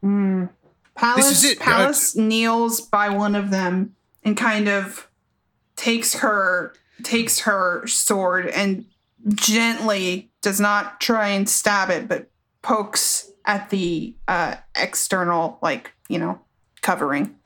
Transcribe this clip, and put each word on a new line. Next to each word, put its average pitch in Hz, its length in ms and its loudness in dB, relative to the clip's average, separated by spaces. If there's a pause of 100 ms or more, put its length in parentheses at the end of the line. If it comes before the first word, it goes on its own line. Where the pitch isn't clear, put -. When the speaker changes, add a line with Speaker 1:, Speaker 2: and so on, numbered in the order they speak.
Speaker 1:
Mm. 196 440 2 (460)
Palace, 247 320 2
Speaker 2:
This 277 160 4
is 277 100 4
it. - 60 -6
Uh, - 40 -10
Speaker 1:
Palace 254 520 2
kneels 226 640 2
by 208 300 0
one 202 240 0
of 202 160 -2
them 185 460 -2 (280)
and 214 140 0
kind 214 320 0
of 196 380 -4 (680)
takes 233 420 -2
her, 190 580 0 (260)
takes 233 380 0
her 190 480 0
sword 185 580 0
and 190 400 -2 (480)
gently, 214 960 0 (140)
does 196 160 0
not 208 420 0
try 220 280 0
and 196 200 0
stab 202 400 2
it, 160 180 -2
but 139 220 -6 (320)
pokes - 720 -2 (140)
at 202 260 -2
the, 175 440 -2 (120)
uh, 175 260 -2 (220)
external, 175 880 -2
like, 165 300 -4 (160)
you 170 100 -2
know, 165 200 -6 (440)
covering. 143 500 -2 (120)